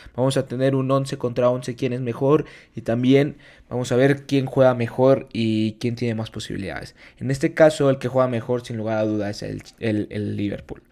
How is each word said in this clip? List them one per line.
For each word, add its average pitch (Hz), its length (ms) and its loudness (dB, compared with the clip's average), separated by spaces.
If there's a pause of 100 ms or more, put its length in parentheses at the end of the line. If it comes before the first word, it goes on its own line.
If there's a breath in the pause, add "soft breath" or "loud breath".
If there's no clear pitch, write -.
(160 loud breath)
vamos 135 220 0
a 127 100 -2
tener 131 260 0
un 131 160 0
once 135 280 0
contra 123 320 0
once, 127 260 -4
quién 127 160 -4
es 123 80 -6
mejor 131 460 0 (280 loud breath)
y 117 80 -12
también 131 560 2 (320 loud breath)
vamos 123 220 -4
a 123 60 2
ver 139 280 2
quién 139 200 0
juega 131 280 4
mejor 123 600 2
y 110 400 0
quién 117 220 -4
tiene 117 200 -2
más 110 160 -8
posibilidades. - 640 -10 (220 loud breath)
En 117 120 -6
este 156 240 0
caso, 151 360 6
el 135 100 2
que 131 80 -6
juega 127 220 2
mejor, 120 360 -4
sin 117 120 -8
lugar 110 200 -4
a 110 80 2
dudas, 104 380 -4
es 104 60 -8
el, 104 120 -8 (180)
el, 107 300 -2
el 104 280 -6
Liverpool. - 440 -6 (100)